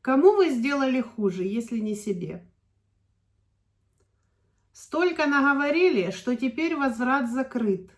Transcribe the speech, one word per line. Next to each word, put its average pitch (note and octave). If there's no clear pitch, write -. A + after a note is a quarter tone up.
Кому D4+
вы F4+
сделали C4
хуже, F#3+
если A3+
не G#3+
себе? F3
Столько E4
наговорили, C#4+
что -
теперь D#4
возврат B3+
закрыт. A3+